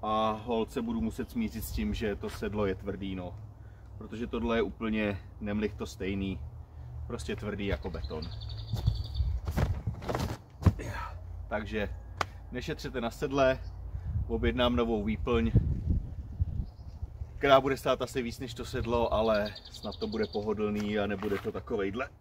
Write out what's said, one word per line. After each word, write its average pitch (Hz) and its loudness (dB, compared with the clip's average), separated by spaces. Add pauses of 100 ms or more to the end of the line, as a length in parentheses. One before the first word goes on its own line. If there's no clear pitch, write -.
a 110 2
holt 110 0
se 123 0
budu 113 0
muset 110 -2
smířit 110 -2
s - -6
tím, 107 0
že 101 0
to 107 -6
sedlo 104 0
je 95 2
tvrdý, 95 -6
no. 90 -6 (600)
Protože 110 -6
tohle 117 2
je 113 6
úplně 107 0 (180)
nemlich 104 0
to 110 -4
stejný. 98 -2 (680)
Prostě 113 -4
tvrdý 101 -2
jako 92 0
beton. 82 -4 (3250)
Takže 107 0 (640)
nešetřete 127 -4
na 117 0
sedle, 135 4 (680)
objednám 120 4
novou 113 4
výplň, 113 2 (1900)
která 139 10
bude 135 2
stát 131 2
asi 127 -2
víc 117 -4
než 123 -6
to 120 -6
sedlo, 117 2
ale 107 4 (160)
snad - -8
to 113 -2
bude 107 2
pohodlný 104 0
a 101 2
nebude 98 0
to 110 -4
takovejhle 101 -2 (120)